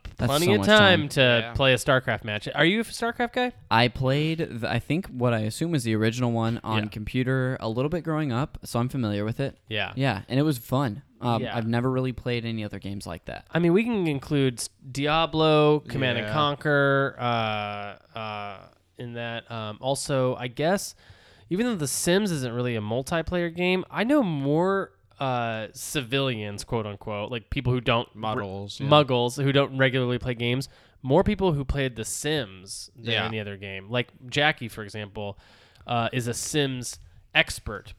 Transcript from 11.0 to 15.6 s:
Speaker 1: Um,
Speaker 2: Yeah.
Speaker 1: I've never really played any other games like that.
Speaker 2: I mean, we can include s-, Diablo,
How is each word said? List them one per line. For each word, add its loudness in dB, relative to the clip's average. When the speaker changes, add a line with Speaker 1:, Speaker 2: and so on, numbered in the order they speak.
Speaker 1:
Um, 0
Speaker 2:
Yeah. -6
Speaker 1:
I've -4
never 0
really -2
played -4
any -6
other -8
games -10
like -10
that. -12
Speaker 2:
I 0
mean, 4
we 6
can 0
include 0
s-, -8
Diablo, 4